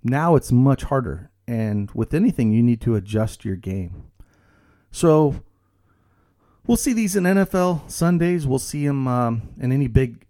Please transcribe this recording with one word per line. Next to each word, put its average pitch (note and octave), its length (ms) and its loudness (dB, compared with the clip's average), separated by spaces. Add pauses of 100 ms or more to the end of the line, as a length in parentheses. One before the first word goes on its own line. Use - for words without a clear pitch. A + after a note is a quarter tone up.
Now D3+ 320 2
it's - 160 2
much C3 320 4
harder, G#2 460 -4 (180)
and G#2+ 440 -4
with A2 200 -4
anything, D3 400 0
you A2+ 120 4
need A#2+ 180 2
to A#2 140 0
adjust G#2+ 500 -4
your G2 120 -4
game. F#2 480 -10 (840)
So D#3 540 2 (1200)
we'll A#3 120 2
see B3+ 160 -2
these G#3+ 220 -2
in F3+ 120 2
N G3 100 4
F G3 160 0
L F3+ 320 0
Sundays. E3+ 640 0
We'll C3 100 0
see C#3+ 300 -4
'em, C3+ 200 -2
um, A#2+ 420 -2 (100)
in B2+ 120 -2
any C#3 160 0
big A#2+ 420 -2